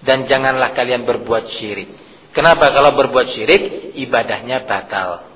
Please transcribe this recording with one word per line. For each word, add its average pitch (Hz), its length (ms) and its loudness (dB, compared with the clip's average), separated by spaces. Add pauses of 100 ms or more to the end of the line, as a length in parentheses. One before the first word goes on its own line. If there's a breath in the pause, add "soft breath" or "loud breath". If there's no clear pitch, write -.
dan 131 240 2
janganlah 131 400 2
kalian 123 320 -2
berbuat 113 560 -2
syirik. 101 320 -10 (400 loud breath)
Kenapa? 151 400 4
Kalau 139 240 4
berbuat 127 400 2
syirik, - 640 0
ibadahnya 123 720 -2
batal. 95 680 -6